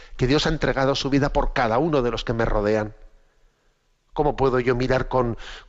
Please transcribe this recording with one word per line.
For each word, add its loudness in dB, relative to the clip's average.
que 0
Dios 2
ha 0
entregado 0
su -2
vida 2
por 0
cada 2
uno 2
de 0
los -6
que -2
me 2
rodean. 0
¿Cómo 0
puedo 2
yo 0
mirar 0
con, 0